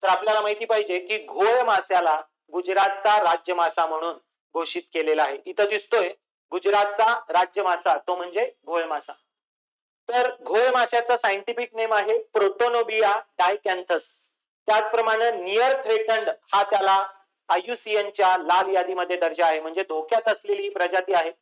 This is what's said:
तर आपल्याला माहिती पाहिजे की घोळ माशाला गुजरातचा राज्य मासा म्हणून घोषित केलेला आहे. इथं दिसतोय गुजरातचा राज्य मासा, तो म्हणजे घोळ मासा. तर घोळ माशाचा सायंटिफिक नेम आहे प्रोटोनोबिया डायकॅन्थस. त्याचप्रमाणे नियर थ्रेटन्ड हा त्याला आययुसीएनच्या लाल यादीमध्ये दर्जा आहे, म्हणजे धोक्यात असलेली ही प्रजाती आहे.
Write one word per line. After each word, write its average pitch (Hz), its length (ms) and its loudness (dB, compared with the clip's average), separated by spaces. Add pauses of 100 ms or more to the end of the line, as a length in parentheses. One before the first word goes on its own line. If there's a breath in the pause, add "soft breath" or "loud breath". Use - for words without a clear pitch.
तर 190 40 2
आपल्याला 208 340 2
माहिती 208 240 -4
पाहिजे 208 340 0
की 185 180 -6
घोळ 220 440 2
माशाला 185 600 2 (300)
गुजरातचा 196 720 0
राज्य 170 300 0
मासा 170 320 0
म्हणून 160 320 -6 (360)
घोषित 165 300 -6 (100)
केलेला 156 300 0
आहे. 139 220 -4
इथं 202 240 -2
दिसतोय 208 400 -2 (420)
गुजरातचा 208 680 0 (100)
राज्य 180 340 0
मासा, 175 340 0
तो 180 180 -4
म्हणजे 180 360 -4 (140)
घोळ 165 180 -2
मासा. 151 300 -8 (960)
तर 247 320 0
घोळ 214 320 2
माशाचा 233 440 2
सायंटिफिक 226 580 -4
नेम 226 180 -2
आहे 214 240 0
प्रोटोनोबिया 220 1040 0 (160)
डायकॅन्थस. 180 960 -2 (340)
त्याचप्रमाणे 220 680 2
नियर 220 520 0
थ्रेटन्ड 220 460 0 (240)
हा 202 100 4
त्याला 196 440 2 (420)
आययुसीएनच्या 202 880 0
लाल 185 380 2
यादीमध्ये 180 420 -2
दर्जा 170 280 0
आहे, 160 160 2
म्हणजे 165 220 -6
धोक्यात 160 440 -2
असलेली 202 340 -2
ही 196 80 -6
प्रजाती 180 440 -2
आहे. 165 180 0 (100)